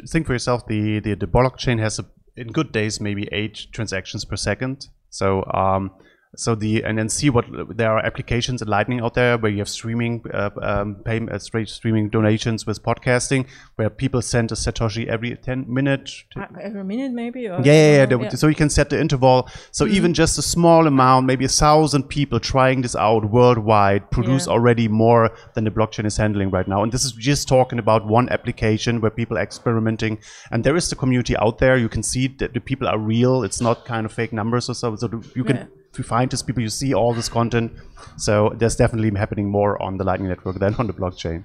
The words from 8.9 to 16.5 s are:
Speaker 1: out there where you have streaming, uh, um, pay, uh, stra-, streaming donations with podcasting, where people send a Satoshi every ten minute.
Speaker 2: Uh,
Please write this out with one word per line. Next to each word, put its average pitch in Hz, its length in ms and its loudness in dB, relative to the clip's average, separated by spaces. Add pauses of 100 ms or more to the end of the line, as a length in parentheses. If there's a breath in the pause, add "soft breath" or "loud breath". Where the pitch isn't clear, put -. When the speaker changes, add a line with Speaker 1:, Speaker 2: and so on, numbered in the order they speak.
Speaker 1:
out 113 100 -4
there 123 240 2
where 110 160 0
you 101 60 -2
have 101 100 -4
streaming, 117 640 -4
uh, 101 160 -2 (140)
um, 101 420 -4
pay, 113 160 -2 (100)
uh, 101 80 -6
stra-, 110 280 -6
streaming 110 420 0
donations 110 580 0
with 107 160 -6
podcasting, 127 640 0 (300 loud breath)
where 110 140 0
people 127 320 -2
send 117 280 0
a 113 40 -6
Satoshi 113 540 -4
every 117 280 -4
ten 127 320 -8
minute. 139 420 -2 (240)
Speaker 2:
Uh, 196 120 -10 (120)